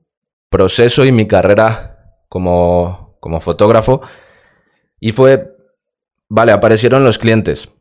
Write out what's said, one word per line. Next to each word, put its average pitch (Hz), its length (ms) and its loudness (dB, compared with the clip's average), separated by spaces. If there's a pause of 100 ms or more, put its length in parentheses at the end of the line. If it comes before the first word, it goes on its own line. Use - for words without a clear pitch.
(500)
proceso 117 540 0
y 135 80 2
mi 110 140 0
carrera 104 640 0 (380)
como, 87 920 -4
como 80 200 -10
fotógrafo, 110 600 0 (1000)
y 110 120 -4
fue, 131 440 0 (720)
vale, 113 240 2
aparecieron 113 520 2
los 120 140 0
clientes. 110 520 -4 (100)